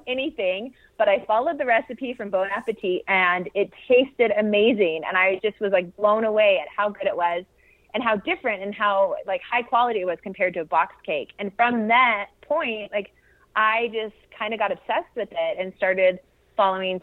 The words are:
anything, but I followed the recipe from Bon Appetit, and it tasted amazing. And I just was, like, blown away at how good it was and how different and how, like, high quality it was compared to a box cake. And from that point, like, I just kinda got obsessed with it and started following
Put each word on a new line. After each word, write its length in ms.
anything, 640
but 120
I 160
followed 340
the 60
recipe 480
from 160
Bon 200
Appetit, 600
and 440
it 160
tasted 500
amazing. 720
And 100
I 260
just 160
was, 140
like, 240
blown 260
away 380
at 140
how 140
good 180
it 100
was 260
and 100
how 120
different 480
and 100
how, 420
like, 160
high 220
quality 380
it 40
was 180
compared 300
to 80
a 40
box 300
cake. 340
And 160
from 340
that 380
point, 520
like, 180
I 360
just 240
kinda 200
got 140
obsessed 440
with 160
it 280
and 160
started 440
following 480